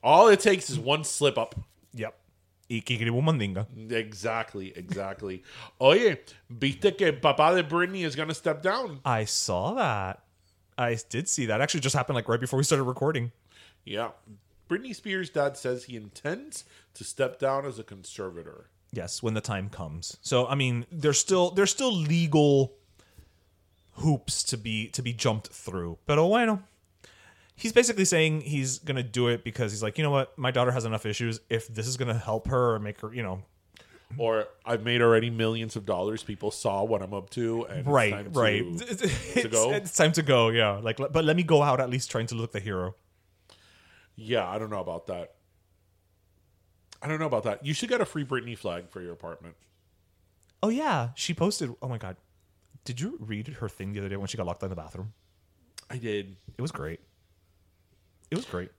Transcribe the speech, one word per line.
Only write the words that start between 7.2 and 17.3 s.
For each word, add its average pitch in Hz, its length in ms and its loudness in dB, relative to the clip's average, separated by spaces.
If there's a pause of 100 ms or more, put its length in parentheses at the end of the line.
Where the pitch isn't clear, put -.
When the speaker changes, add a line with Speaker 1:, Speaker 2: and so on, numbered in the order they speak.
Speaker 1:
de 175 80 4
Britney 175 400 0
is 147 120 -4
gonna 156 180 -4
step 151 280 -2
down? 190 440 -2
Speaker 2:
I 113 200 2
saw 104 500 -2
that. 107 480 -2 (540)
I 120 200 0 (120)
did 143 200 -4
see 127 160 -2
that. 110 160 0
Actually, 147 200 0
just 131 140 0
happened, 135 200 0
like, 117 120 -2
right 117 140 2
before 127 160 -2
we 139 60 2
started 139 200 2
recording. 127 480 -2 (540)
Speaker 1:
Yeah. 107 240 -6 (600)
Britney 226 260 -6
Spears' 190 340 -6
dad 139 260 0
says 123 300 -4
he 123 100 -14
intends 156 720 -10 (300)
to - 80 -14
step 127 360 -4